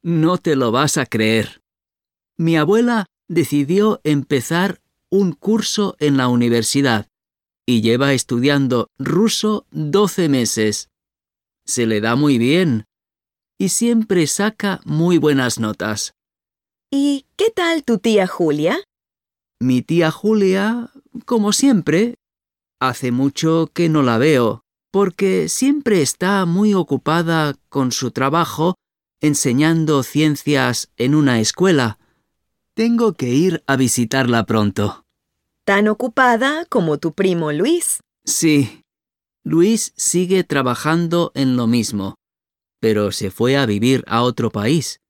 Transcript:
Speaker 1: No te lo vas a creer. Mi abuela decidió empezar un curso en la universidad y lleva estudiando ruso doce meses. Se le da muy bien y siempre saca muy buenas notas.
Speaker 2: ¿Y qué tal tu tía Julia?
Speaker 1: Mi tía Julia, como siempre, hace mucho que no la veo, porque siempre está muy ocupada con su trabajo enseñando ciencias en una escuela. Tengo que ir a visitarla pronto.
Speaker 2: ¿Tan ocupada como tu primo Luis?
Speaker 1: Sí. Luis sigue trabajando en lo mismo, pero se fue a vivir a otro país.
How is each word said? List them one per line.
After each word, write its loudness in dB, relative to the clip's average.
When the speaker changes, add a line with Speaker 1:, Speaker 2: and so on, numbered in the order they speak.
Speaker 1:
No 0
te -2
lo 0
vas 0
a -2
creer. -2
Mi 0
abuela 2
decidió 0
empezar -2
un 2
curso -2
en 2
la 0
universidad 0
y 2
lleva 2
estudiando 0
ruso -2
doce 0
meses. -2
Se -2
le 0
da 0
muy 2
bien 0
y -2
siempre 0
saca -4
muy 2
buenas 0
notas. -6
Speaker 2:
¿Y 0
qué 2
tal -2
tu 0
tía 2
Julia? 0
Speaker 1:
Mi 2
tía 0
Julia, 0
como 0
siempre, 2
hace -2
mucho 0
que 0
no 2
la 2
veo, 2
porque 0
siempre 0
está -2
muy 2
ocupada -2
con -2
su -4
trabajo -2
enseñando 2
ciencias -2
en 0
una 2
escuela. 0
Tengo 0
que -6
ir 0
a 0
visitarla 0
pronto. -2
Speaker 2:
¿Tan 2
ocupada 0
como -2
tu -4
primo -2
Luis? -2
Speaker 1:
Sí. 0
Luis 0
sigue 0
trabajando -2
en 0
lo 0
mismo, -2
pero 0
se -8
fue 0
a 0
vivir 0
a 0
otro -2
país. -4